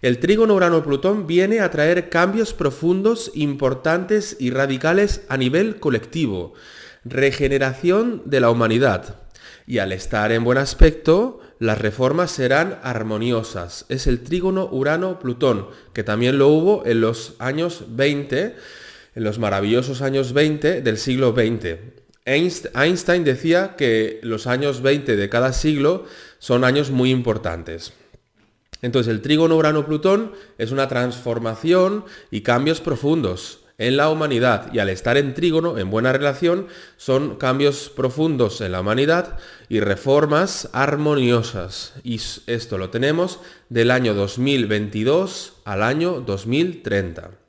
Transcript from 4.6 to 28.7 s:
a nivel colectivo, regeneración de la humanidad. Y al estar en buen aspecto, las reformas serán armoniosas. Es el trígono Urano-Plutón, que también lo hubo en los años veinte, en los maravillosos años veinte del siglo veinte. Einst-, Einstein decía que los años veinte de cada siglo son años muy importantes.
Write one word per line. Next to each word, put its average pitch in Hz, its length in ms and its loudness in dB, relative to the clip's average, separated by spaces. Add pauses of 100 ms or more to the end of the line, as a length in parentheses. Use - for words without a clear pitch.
a 135 80 -2
nivel 160 440 0
colectivo, 110 760 -2 (500)
regeneración 139 1200 0
de 139 140 0
la 120 120 6
humanidad. 117 640 2 (500)
Y 123 120 -2
al 95 120 -2
estar 104 400 -2
en 113 140 2
buen 123 120 2
aspecto, 156 840 4 (180)
las 110 200 0
reformas 131 520 0
serán 143 540 0
armoniosas. 110 1040 -4
Es 131 180 -4
el 120 140 2
trígono 185 500 -2
Urano-Plutón, 135 960 -2 (260)
que 107 120 -6
también 120 340 0
lo 135 80 6
hubo 160 400 4
en 117 140 2
los 113 400 -2
años 156 480 -4
veinte, 143 680 -2 (600)
en 113 80 -4
los 107 160 -2
maravillosos 113 600 0
años 135 320 -2
veinte 151 480 2
del 117 160 0
siglo 127 360 0
veinte. 110 640 -2 (280)
Einst-, 160 480 -2
Einstein 175 520 2
decía 170 520 0
que 110 460 0
los 110 240 -6
años 131 340 -2
veinte 135 360 2
de 101 120 0
cada 123 240 0
siglo 156 520 0 (340)
son 127 240 0
años 135 300 2
muy 127 180 2
importantes. 87 840 -4 (840)